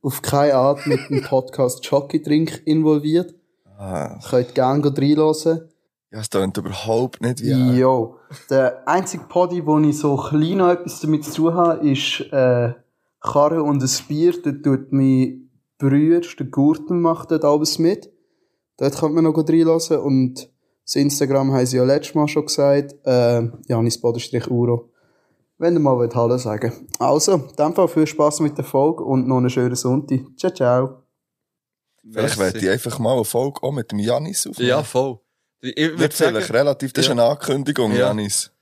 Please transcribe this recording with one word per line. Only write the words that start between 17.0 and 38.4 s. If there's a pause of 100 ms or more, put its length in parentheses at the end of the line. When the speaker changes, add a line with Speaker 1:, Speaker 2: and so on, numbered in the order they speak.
Speaker 1:
macht
dort
alles
mit. (680)
Dort
könnte
man
noch
gut
reinhören.
Und (380)
das
Instagram
haben
sie
ja
letztes
Mal
schon
gesagt, (100)
äh, (240)
Janis
Bodenstrich
Uro. (680)
Wenn
ihr
mal
wollt
Hallo
sagen. (140)
Also, (180)
in
dem
Fall
viel
Spass
mit
der
Folge
und
noch
einen
schönen
Sonntag. (160)
Ciao,
ciao. (1000)
Speaker 2:
Vielleicht
Speaker 3:
Merci.
Speaker 2:
möchte
ich
einfach
mal
eine
Folge
auch
mit
dem
Janis
aufnehmen.
Speaker 3:
Ja,
voll. (420)
Ich
würd
Speaker 2:
Nicht
vielleicht, (300)
Speaker 3:
sagen,
Speaker 2:
relativ,
das
ist
Speaker 3:
ja.
Speaker 2:
eine
Ankündigung,
Speaker 3:
Ja.
Speaker 2:
Janis.